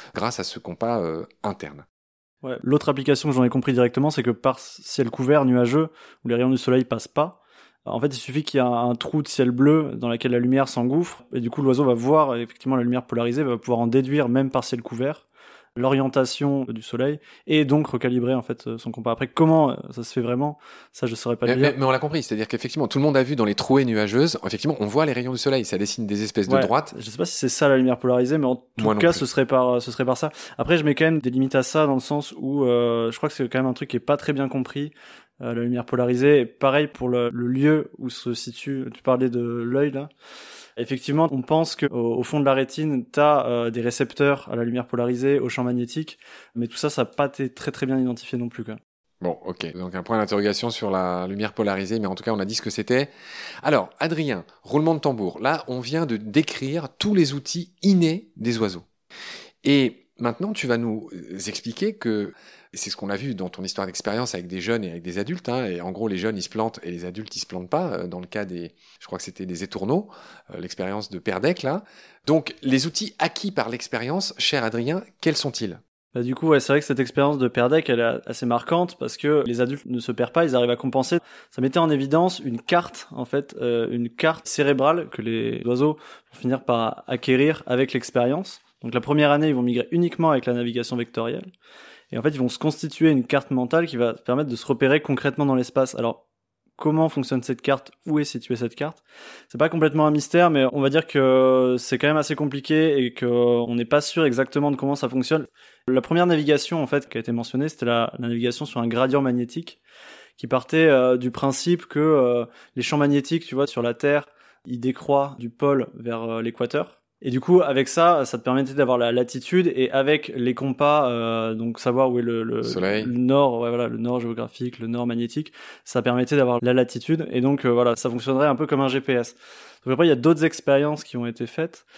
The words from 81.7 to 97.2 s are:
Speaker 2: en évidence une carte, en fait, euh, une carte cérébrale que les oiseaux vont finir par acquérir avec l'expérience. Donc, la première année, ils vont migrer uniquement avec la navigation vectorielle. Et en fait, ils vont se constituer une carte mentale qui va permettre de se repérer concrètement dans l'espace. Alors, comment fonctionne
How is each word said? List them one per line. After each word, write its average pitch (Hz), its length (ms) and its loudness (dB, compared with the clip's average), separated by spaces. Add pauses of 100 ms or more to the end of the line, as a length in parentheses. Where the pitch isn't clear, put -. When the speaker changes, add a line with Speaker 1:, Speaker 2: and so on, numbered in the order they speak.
Speaker 2:
en 160 100 4
évidence 151 480 2
une 120 220 -6
carte, - 500 -2
en 120 140 -8
fait, 139 360 -6
euh, 117 300 0
une 120 200 -4
carte - 360 -2
cérébrale 143 640 2
que - 120 -10
les 113 420 -4
oiseaux 127 300 2 (380)
vont - 60 -20
finir 127 260 -2
par 113 440 0
acquérir 135 580 2
avec 127 280 0
l'expérience. 135 640 -2 (220)
Donc, 120 120 -6
la 123 60 0
première 147 320 4
année, 151 160 2
ils 143 80 2
vont 123 60 0
migrer 123 280 0
uniquement 170 400 2
avec 131 160 0
la 127 60 0
navigation 120 420 -4
vectorielle. 120 560 -6 (640)
Et - 60 -6
en 113 40 -6
fait, 151 80 2
ils 143 100 -2
vont 123 80 2
se - 100 -4
constituer 156 520 0
une 131 140 2
carte 139 280 -2
mentale 135 340 0
qui 143 100 -8
va 117 180 0
permettre 135 360 -2
de 117 60 -6
se - 100 -10
repérer 139 340 2
concrètement 143 460 -2
dans 135 80 2
l'espace. 127 400 0
Alors, - 320 -4 (500)
comment 156 320 2
fonctionne 135 360 -2